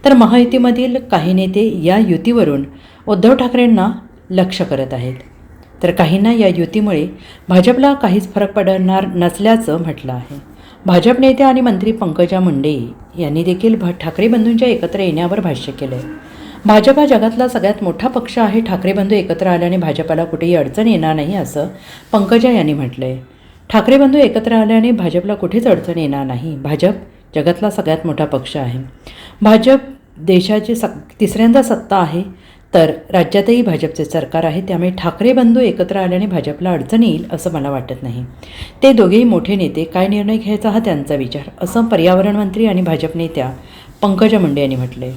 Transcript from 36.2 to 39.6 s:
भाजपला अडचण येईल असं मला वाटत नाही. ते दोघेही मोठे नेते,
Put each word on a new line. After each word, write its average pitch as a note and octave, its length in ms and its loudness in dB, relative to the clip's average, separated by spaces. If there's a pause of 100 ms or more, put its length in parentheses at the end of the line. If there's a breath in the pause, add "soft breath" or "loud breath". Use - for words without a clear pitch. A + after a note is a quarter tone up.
भाजपला F3+ 460 -4
अडचण F3 320 0
येईल E3+ 280 0
असं E3+ 220 -6
मला C#3+ 160 -4
वाटत C3 320 -6
नाही. B2 240 -8 (580 loud breath)
ते C4+ 100 8
दोघेही G#3+ 300 4
मोठे G3+ 320 0
नेते, E3 280 -2